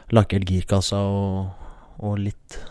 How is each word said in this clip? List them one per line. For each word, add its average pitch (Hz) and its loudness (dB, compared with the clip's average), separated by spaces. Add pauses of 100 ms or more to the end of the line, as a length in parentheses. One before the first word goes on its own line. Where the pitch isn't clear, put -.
(120)
lakkert 98 4
girkassa 95 2
og, 98 0 (520)
og 104 -2
litt, - -6 (120)